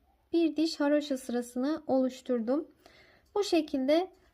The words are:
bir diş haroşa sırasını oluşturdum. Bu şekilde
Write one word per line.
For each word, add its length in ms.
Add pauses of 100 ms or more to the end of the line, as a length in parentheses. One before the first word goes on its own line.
(340)
bir 220
diş 240
haroşa 380
sırasını 720
oluşturdum. 800 (680)
Bu 80
şekilde 680 (220)